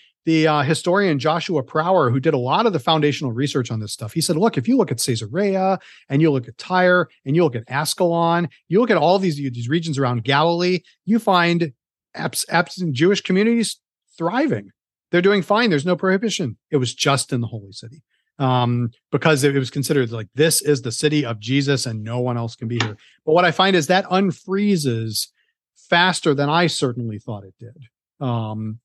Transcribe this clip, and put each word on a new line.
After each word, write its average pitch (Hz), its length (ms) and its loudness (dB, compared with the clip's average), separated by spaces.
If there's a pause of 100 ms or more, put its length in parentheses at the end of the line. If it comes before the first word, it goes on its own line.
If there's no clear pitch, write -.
(260)
the, 160 220 4
uh, 147 160 2
historian 170 540 0
Joshua 156 460 -2
Prower, 160 460 2
who 127 100 0
did 147 140 2
a 139 40 2
lot 139 280 0
of 214 80 0
the 151 60 -2
foundational 147 520 0
research 127 400 -2
on 110 80 -6
this 107 140 -10
stuff, - 180 -12
he 160 100 -4
said, 160 140 0
"Look, 214 220 0
if 120 100 -2
you 247 80 4
look 226 160 2
at 117 100 -6
Caesarea 185 800 -2 (300)
and 143 120 2
you 160 100 4
look 131 160 -2
at - 100 -20
Tyre 180 500 2 (180)
and 160 100 0
you 175 80 4
look 135 120 0
at 113 140 -8
Ascalon, 170 800 0 (180)
you 185 140 2
look 240 80 2
at 202 80 4
all 160 220 4
these, 175 180 -2
these 120 320 -6
regions 160 300 -2
around 123 240 0
Galilee, 170 560 2 (260)
you 220 140 2
find 170 520 2 (440)
abs-, - 340 -6
absent 170 440 -2
Jewish 175 280 2
communities 214 580 0 (380)
thriving. 170 540 -2 (400)
They're 175 100 4
doing 196 220 4
fine. 220 260 2
There's 147 160 0
no 180 100 2
prohibition." 190 600 -2 (140)
It 151 60 4
was 123 180 -2
just 139 360 0
in 127 100 -2
the 117 60 -4
Holy 101 240 -14
City, 113 300 -20 (380)
um, 120 500 0 (220)
because 151 320 2
it, 143 120 2
it 139 40 0
was 127 100 -2
considered 135 420 -2
like, 113 220 -10
"This 156 260 2
is 139 220 0
the 120 100 -6
city 147 320 0
of 117 160 -6
Jesus 135 460 -2
and 113 180 -8
no 117 160 -6
one 123 160 -2
else 117 200 -6
can 120 120 -10
be 120 140 -4
here." 107 160 -6 (300)
But 156 60 2
what 180 120 6
I 165 60 2
find 190 240 2
is 156 120 2
that 185 180 2
unfreezes 180 1200 -2 (600)
faster 175 460 2
than 143 160 0
I 170 160 2
certainly 120 540 -4
thought 101 240 -10
it 95 160 -20
did. 113 180 -20 (440)
Um, 110 640 -6